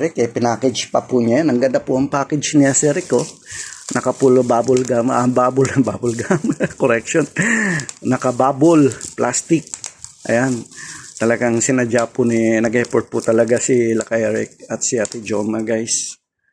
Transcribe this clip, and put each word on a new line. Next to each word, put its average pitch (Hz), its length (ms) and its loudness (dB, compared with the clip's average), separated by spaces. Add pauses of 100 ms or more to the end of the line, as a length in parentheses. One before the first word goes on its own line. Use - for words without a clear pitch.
Rick, 160 160 -4
eh, 117 80 2
pinackage 117 640 -2
pa 120 160 -2
po 123 160 2
niya 123 240 2
yan. 127 80 2
Ang 123 80 2
ganda 131 160 0
po 139 160 -2
ang 139 160 0
package 147 480 -2
niya, 135 160 6
Sir 147 240 2
Rick, - 160 -4
oh. 120 80 4 (720)
Naka-pulo 127 480 2
bubble 123 400 2
gum, 123 320 0
ah, 120 160 2
bubble, 127 480 2
<laughs> 120 80 4
bubble 113 320 -4
gum, 160 240 -2 (200)
<laughs> - 200 -6
correction. 131 480 0 (720)
Naka-bubble, 131 880 2 (240)
plastic. 123 560 -2 (560)
Ayan. 120 400 0 (480)
Talagang 117 480 0
sinadya 120 480 0
po 123 160 0
ni, 113 320 2
nag-effort 113 480 0
po 117 160 -6
talaga 113 400 2
si 117 320 2
Lakay 113 400 -2
Rick - 320 -8
at 113 160 -6
si 123 160 -2
Ate 110 240 -6
Joma, 107 400 -4
guys. 113 560 -4 (340)